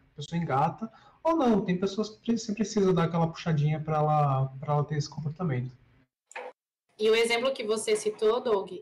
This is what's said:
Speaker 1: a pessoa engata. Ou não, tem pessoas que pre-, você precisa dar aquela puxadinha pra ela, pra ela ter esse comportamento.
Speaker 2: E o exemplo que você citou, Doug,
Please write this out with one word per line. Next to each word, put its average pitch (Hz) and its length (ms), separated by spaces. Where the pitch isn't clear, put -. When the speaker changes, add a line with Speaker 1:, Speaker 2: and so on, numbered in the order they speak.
Speaker 1:
a - 40
pessoa 165 240
engata. 143 500
Ou 330 140
não, 240 280
tem 180 140
pessoas 202 300
que - 120
pre-, 233 180
você - 140
precisa 202 400
dar 165 120
aquela 165 240
puxadinha 156 500
pra 151 200
ela, 147 480
pra 147 160
ela 147 100
ter - 120
esse 143 120
comportamento. 143 600
Speaker 2:
E 220 120
o 220 40
exemplo 233 380
que 254 120
você 214 320
citou, 214 440
Doug, 202 300